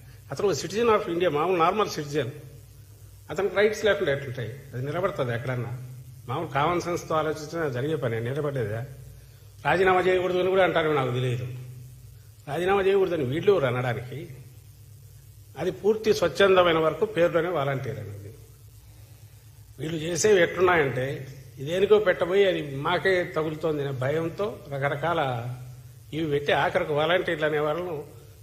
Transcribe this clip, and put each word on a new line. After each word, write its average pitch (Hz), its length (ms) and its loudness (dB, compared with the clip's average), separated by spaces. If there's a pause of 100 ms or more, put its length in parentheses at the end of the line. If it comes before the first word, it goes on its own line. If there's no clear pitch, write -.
(320)
అతను 180 160 -2
ఒక 170 80 2
citizen 208 340 0
of 214 140 4 (100)
India, 175 160 2
మామూలు 165 280 0
నార్మల్ 185 320 2
సిటిజన్, 143 420 -4 (1000)
అతనికి 190 260 -2
రైట్స్ 214 300 2
లేకుండా 196 260 2
ఎట్లుంటాయి? 123 480 -6 (140)
అది 123 120 -6
నిలబడుతుంది 151 480 -2
ఎక్కడన్నా? 120 440 -6 (520)
మామూలు 156 180 -6
కామన్ 151 340 0
సెన్స్తో 165 340 -4
ఆలోచించినా 156 520 -2
జరిగే 139 280 -4
పని 117 260 -4
నిలబడేదా? 127 640 -4 (800)
రాజీనామా 180 360 4
చేయకూడదు 180 360 2
అని 180 120 2
కూడా 190 140 4
అంటారు, 160 260 2
నాకు 131 220 0
తెలియదు. 123 360 -2 (1000)
రాజీనామా 180 340 0
చేయకూడదని 185 420 2
వీళ్ళు 165 280 2
ఎవరు 170 140 4
అనడానికి? 127 600 -4 (1300)
అది 175 140 -2
పూర్తి 214 420 2
స్వచ్ఛందమైన 180 640 6
వరకు 156 280 2
పేరులోనే 165 440 2
వాలంటీర్ 135 500 -2
అనేది. 101 340 -14 (1500)
వీళ్ళు 160 180 -6
చేసేవి 175 440 4
ఎట్లున్నాయంటే, 151 840 2 (320)
ఇదేనికో 190 400 4
పెట్టబోయి 185 480 2
అది 156 280 -2
మాకే 175 600 0
తగులుతోంది 156 480 -2
అనే 139 80 -4
భయంతో 127 680 -2 (140)
రకరకాల 139 760 -2 (640)
ఇవి 156 160 -4
పెట్టి 143 220 0
ఆఖరికి 156 420 0
వాలంటీర్లు 160 520 0
అనే 151 140 0
వాళ్ళను 151 440 -4 (400)